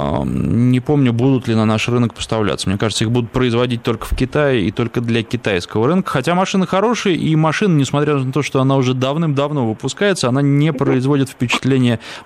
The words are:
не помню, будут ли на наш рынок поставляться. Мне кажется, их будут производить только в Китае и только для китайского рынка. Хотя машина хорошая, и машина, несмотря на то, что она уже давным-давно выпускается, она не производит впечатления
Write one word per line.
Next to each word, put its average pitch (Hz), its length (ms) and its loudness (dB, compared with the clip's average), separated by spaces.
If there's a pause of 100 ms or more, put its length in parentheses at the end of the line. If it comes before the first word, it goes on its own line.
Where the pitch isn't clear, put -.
(240)
не 110 560 0
помню, 135 320 2
будут 123 360 2
ли 117 80 2
на 110 100 2
наш 107 240 0
рынок 120 240 0
поставляться. 107 560 -2
Мне 95 80 0
кажется, 110 260 -2
их 110 80 0
будут 120 200 0
производить 123 520 0
только 113 220 -4
в - 100 -4
Китае 135 460 0
и 107 100 0
только 120 300 -2
для 117 220 0
китайского 110 640 -2
рынка. 185 240 0
Хотя 151 220 0
машина 185 320 0
хорошая, 202 480 0
и 156 220 0
машина, 156 400 2
несмотря 147 400 0
на 131 160 -2
то, 147 100 0
что 135 200 0
она 135 160 2
уже 127 160 2
давным-давно 143 760 0
выпускается, 139 600 -2
она 131 120 2
не 143 300 2
производит 135 580 0
впечатления 127 720 0 (260)